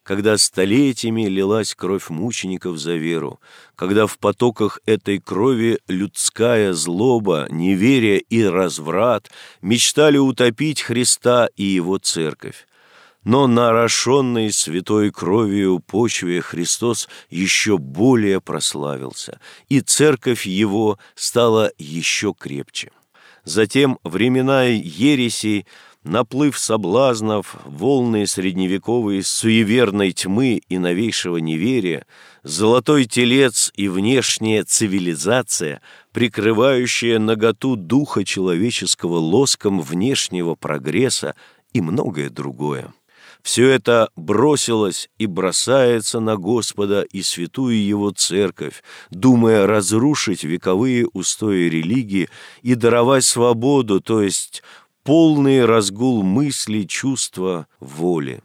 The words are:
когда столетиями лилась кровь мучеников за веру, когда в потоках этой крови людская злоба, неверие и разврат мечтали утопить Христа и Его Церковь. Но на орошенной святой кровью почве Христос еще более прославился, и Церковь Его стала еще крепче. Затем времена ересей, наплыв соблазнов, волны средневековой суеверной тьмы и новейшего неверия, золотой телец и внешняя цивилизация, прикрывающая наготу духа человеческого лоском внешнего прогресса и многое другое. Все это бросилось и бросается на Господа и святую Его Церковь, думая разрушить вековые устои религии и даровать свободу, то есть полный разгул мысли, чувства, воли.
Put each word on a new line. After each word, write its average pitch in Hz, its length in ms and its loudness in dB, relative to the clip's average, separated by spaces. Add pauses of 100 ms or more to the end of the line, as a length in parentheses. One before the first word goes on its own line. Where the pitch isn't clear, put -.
когда 104 360 0
столетиями 113 880 0
лилась 98 480 -2
кровь 92 340 -6
мучеников 92 680 -8
за 82 160 -4
веру, 80 440 -6 (360)
когда 101 320 0
в - 100 -8
потоках 107 680 0
этой 101 340 -2
крови 113 680 0
людская 104 880 0
злоба, 87 760 0
неверие 98 720 2
и 113 240 0
разврат 92 840 0 (320)
мечтали 139 560 2
утопить 131 640 0
Христа 123 760 0
и 101 80 -4
Его 95 340 0
Церковь. - 720 -6 (560)
Но 131 240 4
на 120 220 4
орошенной 117 840 2
святой 101 600 0
кровью 98 680 0
почве 92 600 -2
Христос 87 680 -4 (220)
еще 92 480 0
более 98 640 2
прославился, 71 1000 -8 (300)
и 135 120 2
Церковь 127 680 0
Его 104 500 0 (180)
стала 113 600 2
еще 82 560 -4
крепче. - 580 -12 (520)
Затем 110 600 0
времена 127 600 0
ересей, 107 1000 -2 (380)
наплыв 127 560 -2
соблазнов, 110 1040 0
волны 117 640 0
средневековой 95 960 -2
суеверной 110 880 2
тьмы 107 560 -2
и 90 100 -4
новейшего 90 600 -2
неверия, 82 680 -2 (380)
золотой 117 600 2
телец 123 680 2
и 101 140 -2
внешняя 107 800 0
цивилизация, 90 1160 -2 (300)
прикрывающая 117 1080 0
наготу 110 580 0
духа 107 480 -2
человеческого 92 920 -2
лоском 98 640 0
внешнего 87 760 -4
прогресса 76 800 -4 (380)
и 123 80 -2
многое 82 500 -4
другое. 67 640 -8 (500)
Все 123 240 2
это 120 500 4
бросилось 107 920 0 (100)
и 110 60 -2
бросается 113 920 0
на 110 160 -2
Господа 101 680 -2
и 98 180 -10
святую 113 600 -4
Его 101 300 -2
Церковь, 90 720 -4 (260)
думая 110 580 6
разрушить 110 760 0
вековые 104 640 0
устои 92 600 -2
религии 95 600 -2 (320)
и 123 140 2
даровать 120 480 4
свободу, 120 800 2
то 110 200 0
есть - 420 -4 (400)
полный 143 600 4
разгул 113 600 2
мысли, 107 600 -2
чувства, 92 840 -6 (120)
воли. 71 640 -4